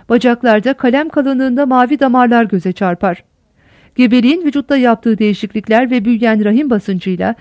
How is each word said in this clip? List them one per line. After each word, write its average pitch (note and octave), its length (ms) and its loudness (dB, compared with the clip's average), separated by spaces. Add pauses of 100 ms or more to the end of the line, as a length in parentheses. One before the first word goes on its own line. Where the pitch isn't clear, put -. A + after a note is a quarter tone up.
bacaklarda A#3+ 640 0
kalem C4+ 340 -2
kalınlığında C4+ 580 -2
mavi B3+ 340 0
damarlar B3 440 2
göze F#3+ 280 -2
çarpar. F3 520 -4 (720)
Gebeliğin B3+ 500 2
vücutta C#4+ 320 -2
yaptığı A#3 420 0
değişiklikler A3 720 -2
ve B3 140 -2
büyüyen A3 400 0
rahim A#3+ 260 0
basıncıyla F#3+ 720 -4